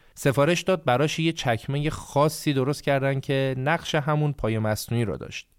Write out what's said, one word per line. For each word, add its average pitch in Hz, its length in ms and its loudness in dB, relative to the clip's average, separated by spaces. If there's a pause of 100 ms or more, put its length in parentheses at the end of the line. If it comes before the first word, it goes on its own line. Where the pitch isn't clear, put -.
(160)
سفارش 147 460 2
داد 185 220 0
براش 135 360 2
یه 160 120 2
چکمه 127 580 -2
خاصی - 640 0
درست 135 300 0
کردن 135 360 0
که 135 380 -2
نقش 156 380 -2
همون 151 380 0
پای 113 260 -2
مصنوعی 110 460 0
رو 82 120 -4
داشت. - 300 -12 (120)